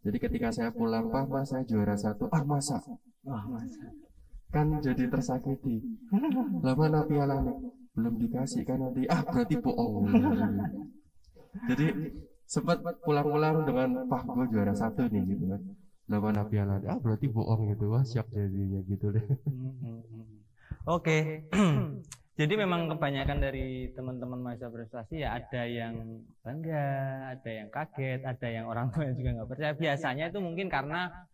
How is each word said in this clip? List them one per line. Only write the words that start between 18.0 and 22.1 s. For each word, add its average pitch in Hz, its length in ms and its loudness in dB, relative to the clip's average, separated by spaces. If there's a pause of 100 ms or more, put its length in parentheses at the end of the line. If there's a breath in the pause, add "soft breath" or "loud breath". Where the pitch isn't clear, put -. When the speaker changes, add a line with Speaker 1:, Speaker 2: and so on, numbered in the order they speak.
Speaker 1:
siap 117 280 0
jadinya 98 520 0
gitu 98 320 0
deh. 113 100 2 (220)
Speaker 2:
Hmm, 131 320 -4
hmm, 113 220 -8
hmm. 113 260 -16 (580 loud breath)
Oke. 156 680 0
<clears throat> 151 580 4 (220)